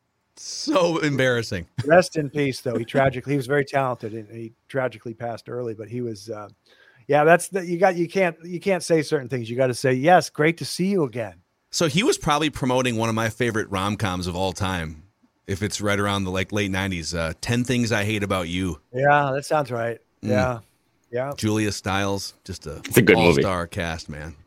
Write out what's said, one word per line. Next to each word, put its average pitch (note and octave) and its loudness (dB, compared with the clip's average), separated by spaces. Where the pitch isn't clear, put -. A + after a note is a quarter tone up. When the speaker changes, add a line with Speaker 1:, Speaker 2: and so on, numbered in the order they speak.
Speaker 1:
so C4 0
embarrassing. B2 0
Speaker 2:
Rest E3 4
in D3 -2
peace, C#3 -2
though. A#2 -2
He A#2 -4
tragically, C3+ 0
he C#3+ 2
was B2+ -4
very C#3+ 2
talented, B2+ -2
and G#2+ -10
he A2+ -14
tragically B2 -6
passed A#2 -10
early, A#2+ -6
but G#2+ -14
he A#2+ -8
was, A2 -8
uh, G#2 -12
yeah, D3 4
that's E3+ 6
the, F3+ -4
you F3 -2
got, F#3 4
you E3+ 0
can't, F3+ 0
you F3 -8
can't F3+ 0
say E3 4
certain C#3+ -2
things. A#2+ -4
You A#2+ -6
gotta B2+ 2
say, C3 2
"Yes, D#3 4
great E3 0
to C#3+ -8
see F3+ -4
you G3 0
again." G#2+ -6
Speaker 1:
So E3+ 0
he D#3 2
was D#4+ 2
probably D3+ 0
promoting B2 0
one A2+ 0
of A2 0
my A2+ 0
favorite A2 -2
rom-coms F#2+ -2
of F2 -4
all F#2 0
time, E2+ -4
if F#2+ -4
it's G2+ -4
right G2+ 0
around G2+ 0
the, F#2 -4
like, F#2+ -2
late G#2 0
nineties, F#2 -4
uh, E2 -2
Ten A#2+ -2
Things A#2+ 0
I G#2 0
Hate G#2 -2
About F#2+ -2
You. F2+ -2
Speaker 2:
Yeah, C#3+ 2
that C#3+ -6
sounds D3 -2
right. A#2 -4
Speaker 1:
Mm. G#2+ -4
Speaker 2:
Yeah. B2+ 0
Yeah. B2+ -4
Speaker 1:
Julia G#2+ 0
Stiles, G2 -4
just - -12
a D2+ -12
Speaker 3:
It's - 2
a B2 8
good G2 10
movie. E2+ 6
Speaker 1:
all-star F2 0
cast, E2+ -6
man, D2+ -12